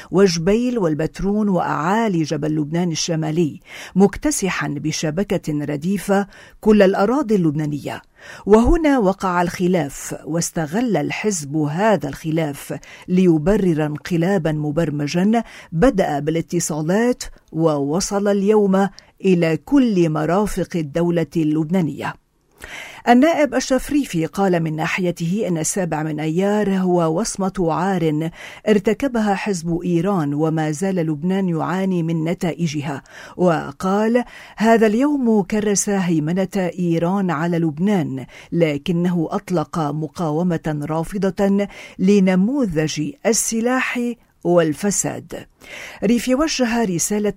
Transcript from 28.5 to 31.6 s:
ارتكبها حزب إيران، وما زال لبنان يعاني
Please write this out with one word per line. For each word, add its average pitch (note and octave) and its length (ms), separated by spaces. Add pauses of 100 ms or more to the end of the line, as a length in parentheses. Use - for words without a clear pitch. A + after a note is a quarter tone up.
ارتكبها G#3+ 680
حزب E3+ 480
إيران، E3+ 500
وما D#3 380
زال F#3+ 240
لبنان F3 540
يعاني E3+ 540